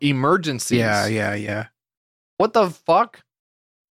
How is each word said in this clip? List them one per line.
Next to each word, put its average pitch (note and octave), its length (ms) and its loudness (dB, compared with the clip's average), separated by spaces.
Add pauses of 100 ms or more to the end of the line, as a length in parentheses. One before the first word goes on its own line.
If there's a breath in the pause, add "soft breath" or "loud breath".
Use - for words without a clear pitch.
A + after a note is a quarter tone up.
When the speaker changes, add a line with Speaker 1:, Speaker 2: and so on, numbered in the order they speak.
Speaker 1:
emergencies. C#3+ 800 0
Speaker 2:
Yeah, G#2 260 2
yeah, G#2 300 -2
yeah. G#2 320 -6 (720)
Speaker 1:
What G#3+ 160 0
the G3 180 2
fuck? F#3+ 500 0 (720)